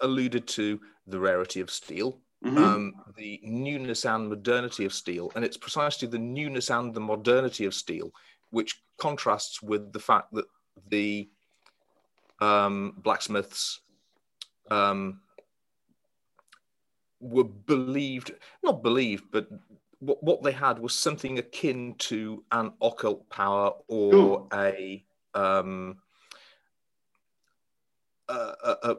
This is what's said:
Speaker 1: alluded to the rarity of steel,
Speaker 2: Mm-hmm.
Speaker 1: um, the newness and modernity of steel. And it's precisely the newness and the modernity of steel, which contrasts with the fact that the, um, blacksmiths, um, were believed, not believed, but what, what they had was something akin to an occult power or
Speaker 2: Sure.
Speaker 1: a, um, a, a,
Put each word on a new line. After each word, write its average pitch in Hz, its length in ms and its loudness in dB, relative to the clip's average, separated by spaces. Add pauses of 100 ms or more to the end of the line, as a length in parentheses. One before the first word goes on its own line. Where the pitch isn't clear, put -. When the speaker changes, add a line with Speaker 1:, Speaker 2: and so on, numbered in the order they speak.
Speaker 1:
alluded 127 480 0
to 104 320 -2 (260)
the 95 140 -8
rarity 92 400 0
of 87 100 -8
steel, 117 480 -6 (260)
Speaker 2:
Mm-hmm. 131 140 2
Speaker 1:
um, 104 360 2 (220)
the 107 280 -12
newness 127 600 -4
and 110 240 0
modernity 113 560 -2
of 98 80 -4
steel. 87 440 -6
And 117 80 -2
it's 117 120 -4
precisely 147 520 -4
the 117 100 -6
newness 131 520 -6
and 120 220 0
the 113 60 -8
modernity 110 680 2
of 95 60 -2
steel, 82 380 -8 (400)
which 113 320 -4 (160)
contrasts 135 640 -2
with 104 300 -2
the 107 80 -10
fact - 320 2
that 107 140 -4 (420)
the, 104 420 -2 (1120)
um, 101 560 4
blacksmiths, - 800 -2 (960)
um, 98 480 2 (2000)
were 123 240 4
believed, 131 880 -2 (320)
not 185 180 4
believed, 120 480 2
but 107 180 0 (520)
what, 135 240 0
what 160 180 2
they 139 80 2
had 127 300 0
was 117 140 -4
something 131 440 -2
akin 123 600 -4
to 110 520 -6
an 113 220 0 (100)
occult - 480 0
power 101 400 2 (160)
or 104 260 4
Speaker 2:
Sure. 98 400 8
Speaker 1:
a, 98 520 -2 (300)
um, 95 640 0 (2250)
a, 127 60 -6
a, 117 640 -2